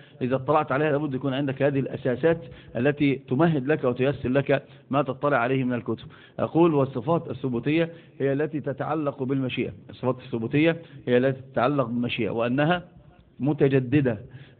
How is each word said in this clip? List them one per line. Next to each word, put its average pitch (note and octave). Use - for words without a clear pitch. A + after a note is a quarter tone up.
إذا B2+
اطلعت D3
عليها D3+
لابد C#3+
يكون C3
عندك C3+
هذه C#3
الأساسات C#3
التي C#3+
تمهد C#3
لك C#3
وتيسر B2+
لك C#3
ما C#3
تطلع C3+
عليه C3
من B2+
الكتب. A2+
أقول: D#3
"والصفات C3+
الثبوتية C#3+
هي C#3
التي D3
تتعلق C#3+
بالمشيئة." B2+
الصفات B2+
الثبوتية D3
هي B2
التي B2+
تتعلق C3
بالمشيئة، A#2+
وأنها C#3
متجددة، C3+